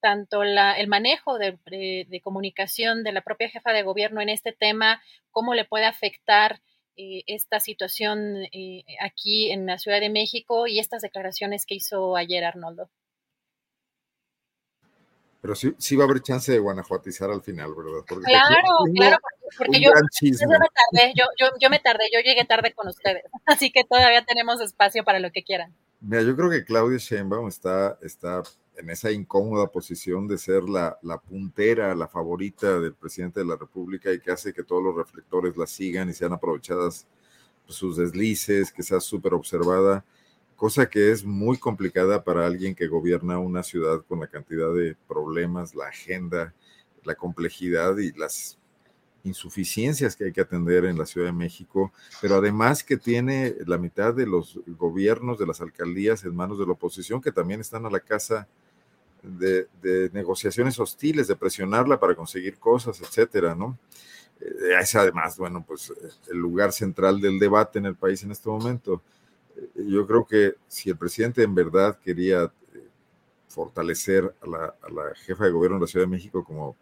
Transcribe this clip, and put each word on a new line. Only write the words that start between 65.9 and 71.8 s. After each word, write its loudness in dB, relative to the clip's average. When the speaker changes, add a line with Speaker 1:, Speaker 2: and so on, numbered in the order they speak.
Speaker 2:
el -6
lugar 0
central 0
del 2
debate 4
en -4
el -6
país 0
en -12
este -10
momento. -4
Eh, -12
yo 2
creo 2
que 4
si -10
el -2
presidente 0
en 2
verdad 2